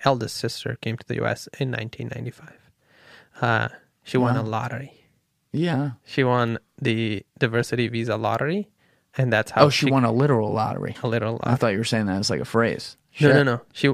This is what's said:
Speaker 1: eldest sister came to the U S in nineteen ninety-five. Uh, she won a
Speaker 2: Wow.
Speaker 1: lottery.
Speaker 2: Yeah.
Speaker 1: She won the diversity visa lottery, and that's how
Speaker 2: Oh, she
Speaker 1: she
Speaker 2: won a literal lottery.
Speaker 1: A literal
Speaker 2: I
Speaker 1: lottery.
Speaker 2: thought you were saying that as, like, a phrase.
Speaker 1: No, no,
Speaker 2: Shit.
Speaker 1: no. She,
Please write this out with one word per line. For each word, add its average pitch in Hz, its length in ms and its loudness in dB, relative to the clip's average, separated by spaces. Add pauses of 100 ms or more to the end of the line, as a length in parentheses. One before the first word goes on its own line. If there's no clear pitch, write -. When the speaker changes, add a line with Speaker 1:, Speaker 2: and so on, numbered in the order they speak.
Speaker 1:
eldest 127 340 0
sister 120 440 -6
came 113 160 -4
to - 100 -18
the 120 80 -4
U 117 100 -2
S 113 220 -4 (120)
in 131 120 -4
nineteen 117 420 -8
ninety-five. - 460 -12 (800)
Uh, 117 280 2 (340)
she - 140 -2
won 120 180 4
a 113 80 -2
Speaker 2:
Wow. 110 60 -6
Speaker 1:
lottery. 117 420 -6 (640)
Speaker 2:
Yeah. 147 380 0 (120)
Speaker 1:
She - 220 0
won 120 340 0 (220)
the 113 440 -2 (140)
diversity 120 480 0
visa 113 300 -2
lottery, 123 500 -2 (500)
and 120 140 2
that's 110 200 2
how 131 140 6
Speaker 2:
Oh, 143 40 8
she 139 160 0
Speaker 1:
she 131 60 2
Speaker 2:
won 131 120 2
a 117 80 2
literal 117 400 2
lottery. 107 500 -2
Speaker 1:
A 127 60 -2
literal 113 360 -2
Speaker 2:
I - 80 0
Speaker 1:
lottery. 127 80 4
Speaker 2:
thought 117 120 2
you 98 60 0
were 113 80 -2
saying 107 220 0
that 95 120 0
as, 107 100 -2
like, 78 120 -2
a - 40 -6
phrase. - 520 0 (240)
Speaker 1:
No, 147 80 8
no, 139 80 8
Speaker 2:
Shit. 143 80 6
Speaker 1:
no. 120 160 0 (100)
She, 139 220 2